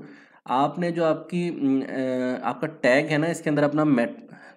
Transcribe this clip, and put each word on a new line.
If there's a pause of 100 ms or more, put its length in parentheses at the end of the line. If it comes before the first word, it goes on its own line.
(480)
आपने
जो
आपकी,
अम,
अ,
आपका
टैग
है
ना
इसके
अंदर
अपना
मेट-, (400)